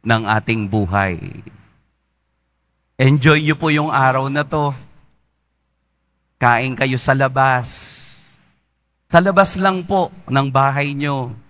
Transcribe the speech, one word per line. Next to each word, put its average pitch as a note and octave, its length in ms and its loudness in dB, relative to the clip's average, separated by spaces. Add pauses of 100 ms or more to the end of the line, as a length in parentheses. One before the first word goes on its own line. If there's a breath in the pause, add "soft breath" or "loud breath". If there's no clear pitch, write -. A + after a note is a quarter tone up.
ng A2+ 240 0
ating A2 400 -2
buhay. G2 560 -2 (1800)
Enjoy D3 400 4
niyo D3+ 160 0
po D#3 160 0
yung D3+ 160 0
araw C3 400 2
na D3 160 -2
to. D3 240 -2 (1700)
Kain B2 400 0
kayo C3 240 -2
sa C3+ 160 2
labas. C3 520 0 (1400)
Sa E3+ 80 4
labas F#3+ 400 4
lang F#3 240 0
po F#3 320 -2 (160)
ng C#3 240 0
bahay C#3 400 0
niyo C#3 400 -4 (160)